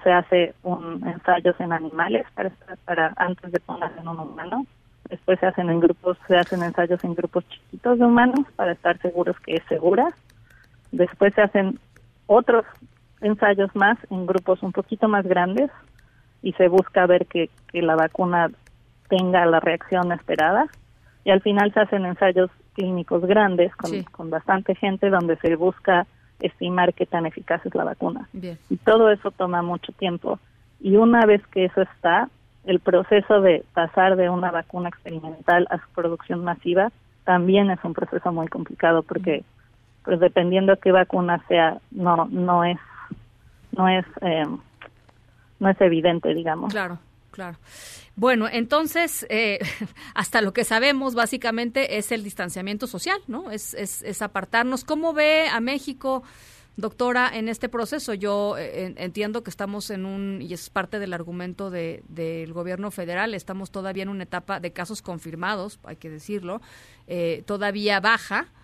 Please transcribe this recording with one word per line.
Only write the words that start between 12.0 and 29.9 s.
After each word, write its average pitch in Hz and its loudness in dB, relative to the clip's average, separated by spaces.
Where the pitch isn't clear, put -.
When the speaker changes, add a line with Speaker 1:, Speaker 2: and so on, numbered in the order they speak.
Speaker 1:
otros 233 4
ensayos 208 2
más 208 2
en 185 -6
grupos 185 0
un 185 -6
poquito 214 -2
más 202 2
grandes 185 0
y 185 -4
se 185 6
busca 185 4
ver 180 6
que, 170 -4
que 175 -4
la 160 2
vacuna 170 0
tenga 185 4
la 165 4
reacción 175 -2
esperada. 170 0
Y 196 4
al 196 6
final 202 2
se 214 4
hacen 196 0
ensayos 180 2
clínicos 180 -2
grandes 190 4
con, 180 -10
Speaker 2:
Sí. 185 -6
Speaker 1:
con 165 -14
bastante 185 0
gente 196 0
donde 175 2
se 165 0
busca 180 2
estimar 180 0
qué - -2
tan 170 -4
eficaz 165 -6
es 180 -8
la 170 -2
vacuna. 180 -6
Speaker 2:
Bien. 180 -12
Speaker 1:
Y 185 -2
todo 220 6
eso 202 0
toma 180 -2
mucho 175 -6